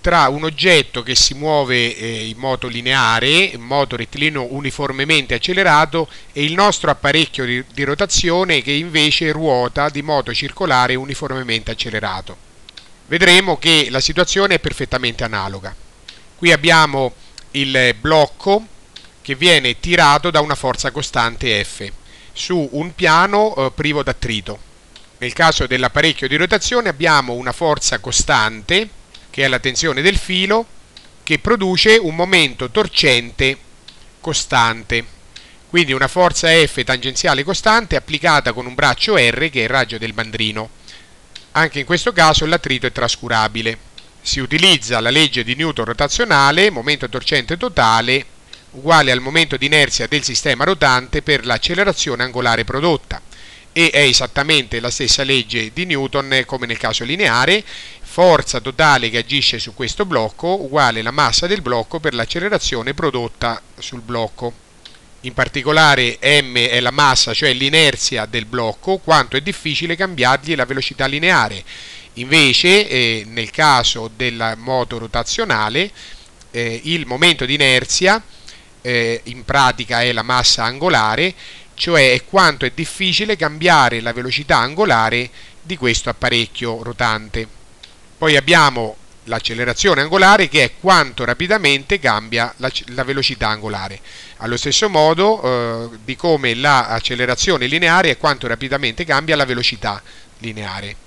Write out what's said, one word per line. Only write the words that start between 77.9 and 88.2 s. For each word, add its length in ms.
eh, 420
in 200
pratica 580
è 100
la 100
massa 400
angolare, 720
cioè 360
è 120
quanto 420
è 60
difficile 640
cambiare 640
la 120
velocità 460
angolare 720
di 160
questo 320
apparecchio 760
rotante. 640
Poi 200